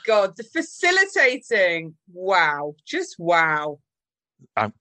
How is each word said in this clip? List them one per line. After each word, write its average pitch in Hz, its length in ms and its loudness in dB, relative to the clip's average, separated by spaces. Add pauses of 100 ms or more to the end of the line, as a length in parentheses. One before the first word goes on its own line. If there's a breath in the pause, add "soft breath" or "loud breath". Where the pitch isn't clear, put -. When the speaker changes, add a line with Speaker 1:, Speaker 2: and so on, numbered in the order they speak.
Speaker 1:
God, 202 300 2
the 233 80 -14
facilitating! 254 1500 0 (180)
Wow. 165 640 0 (100)
Just 349 320 -8
wow. 160 640 0 (760)
Speaker 2:
I'm, 107 240 -2